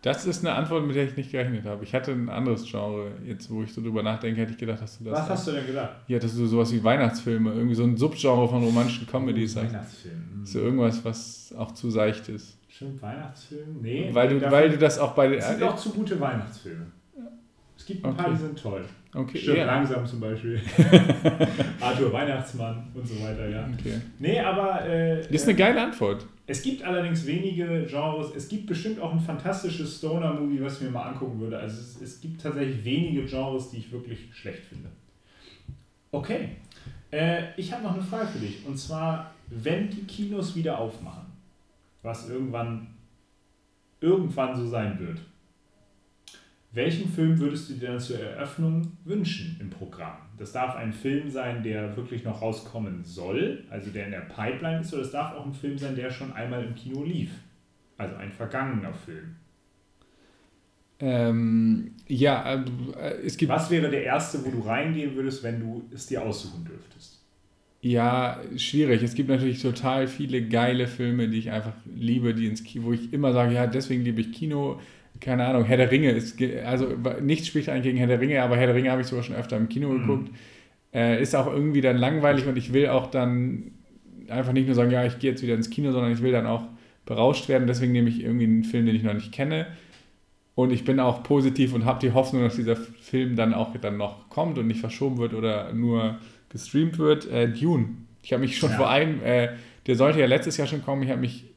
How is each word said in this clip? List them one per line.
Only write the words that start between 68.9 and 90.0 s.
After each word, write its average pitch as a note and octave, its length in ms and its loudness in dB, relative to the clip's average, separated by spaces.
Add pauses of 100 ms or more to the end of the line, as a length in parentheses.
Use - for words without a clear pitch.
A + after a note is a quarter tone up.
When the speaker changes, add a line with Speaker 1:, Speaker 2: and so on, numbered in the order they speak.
Speaker 1:
Es A2+ 100 -2
gibt C3+ 160 0
natürlich C3 320 2
total C3 460 0
viele B2+ 400 -2
geile B2 400 2
Filme, A#2+ 400 0
die A2 100 0
ich A2 140 -4
einfach A2 220 -4 (200)
liebe, A#2+ 400 2
die A2+ 140 0
ins A2 160 -4
Ki-, A#2 200 -8
wo A#2 100 0
ich A#2 200 -4
immer C#3+ 200 2
sage, A#2+ 200 4
„Ja, B2 140 2
deswegen B2+ 360 0
liebe A2+ 180 0
ich A2 100 -4
Kino.“ C#3+ 480 -2 (420)
Keine B2+ 240 0
Ahnung, B2+ 200 4
Herr B2 120 6
der B2+ 140 8
Ringe C#3 200 8
ist A2+ 260 0
ge-, A#2+ 240 0
also, B2+ 260 0 (160)
wa-, - 180 0
nichts D#3 260 2
spricht D3+ 220 0
eigentlich C3 140 0
gegen B2+ 140 2
Herr B2 100 4
der A#2+ 140 6
Ringe, C#3 200 4
aber A#2+ 160 4
Herr B2 100 6
der B2 80 6
Ringe C3 160 4
habe B2+ 100 2
ich B2 60 -2
sogar A#2+ 160 -2
schon - 120 -6
öfter A#2 220 -2
im A2 120 2
Kino C#3 200 0
Speaker 2:
Mhm. C3 120 2
Speaker 1:
geguckt. C3+ 280 0 (640)
Äh, A#2 280 4
ist C3+ 140 0
auch C3 120 4
irgendwie C#3+ 340 2
dann B2+ 160 6
langweilig C#3+ 500 4
und B2+ 100 0
ich B2 160 -4
will C#3 140 6
auch B2+ 240 2
dann B2 600 0 (580)
einfach B2+ 240 0
nicht C3 120 4
nur C3 100 4
sagen, A#2+ 160 6
„Ja, B2 140 4
ich A#2+ 140 -2
gehe C3 120 2
jetzt C3 120 -4
wieder A#2 120 2
ins A2+ 140 0
Kino“, C#3+ 220 0
sondern A#2+ 220 2
ich A#2 80 0
will B2+ 100 4
dann A2+ 160 2
auch A2+ 160 0 (420)
berauscht A#2 440 2
werden. B2+ 180 4
Deswegen B2 240 2
nehme A#2+ 180 6
ich - 140 -2
irgendwie A#2 220 2
einen A2+ 180 6
Film, A#2 240 2
den A2+ 80 4
ich A2 80 2
noch G#2 100 2
nicht G#2+ 200 -6
kenne. D#3 340 -2 (880)